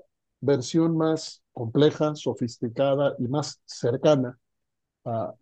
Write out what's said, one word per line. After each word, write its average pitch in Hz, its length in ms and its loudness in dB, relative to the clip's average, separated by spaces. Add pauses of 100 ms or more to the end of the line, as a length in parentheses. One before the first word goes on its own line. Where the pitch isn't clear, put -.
(420)
versión 151 560 2
más 160 460 -2 (100)
compleja, 147 640 2
sofisticada 135 1040 -2
y 123 80 -2
más 147 380 -4
cercana 131 720 2 (680)
a 113 360 -4